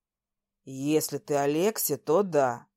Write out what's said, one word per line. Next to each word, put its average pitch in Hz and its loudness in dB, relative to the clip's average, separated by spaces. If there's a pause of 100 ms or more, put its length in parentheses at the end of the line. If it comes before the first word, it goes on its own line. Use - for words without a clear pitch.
(640)
«Если 143 -2
ты - -4
Алексе, 147 0
то 170 2
да. 139 0 (100)